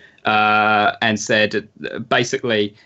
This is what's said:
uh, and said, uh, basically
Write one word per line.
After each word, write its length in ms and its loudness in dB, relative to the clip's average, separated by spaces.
uh, 760 2
and 180 0
said, 480 0
uh, 60 -10
basically 760 -2